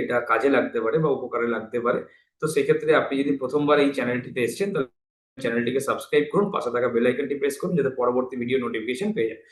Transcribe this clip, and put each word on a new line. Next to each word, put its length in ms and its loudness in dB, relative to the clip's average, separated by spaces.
এটা 180 0
কাজে 280 2
লাগতে 320 2
পারে 160 2
বা 120 2
উপকারে 380 -2
লাগতে 320 -4
পারে। 240 0
তো 80 -2
সেক্ষেত্রে 480 2
আপনি 280 2
যদি 140 0
প্রথমবার 420 2
এই 180 4
চ্যানেলটিতে 440 -2
এসেছেন, 320 -2
তাহলে 140 -2
চ্যানেলটিকে 380 0
সাবস্ক্রাইব 520 0
করুন, 200 2
পাশে 200 -2
থাকা 160 0
বেল 180 2
আইকনটি 300 0
প্রেস 220 -2
করুন, 180 -4
যাতে 140 2
পরবর্তী 480 0
ভিডিও 220 0
নোটিফিকেশন 540 -4
পেয়ে 160 0
যান। 80 -12